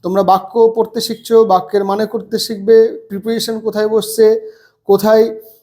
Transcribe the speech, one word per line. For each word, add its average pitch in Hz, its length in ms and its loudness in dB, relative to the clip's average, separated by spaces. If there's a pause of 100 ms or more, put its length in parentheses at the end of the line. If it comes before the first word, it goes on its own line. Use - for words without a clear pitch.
তোমরা 190 200 -2
বাক্য 196 540 2
পড়তে 226 240 -4
শিখছো, 226 440 0
বাক্যের 190 400 0
মানে 202 220 -2
করতে 220 320 -8
শিখবে, 220 380 0 (320)
প্রিপোজিশন 220 520 -6
কোথায় 214 280 -4
বসছে, 214 380 0 (580)
কোথায়, 214 400 2 (380)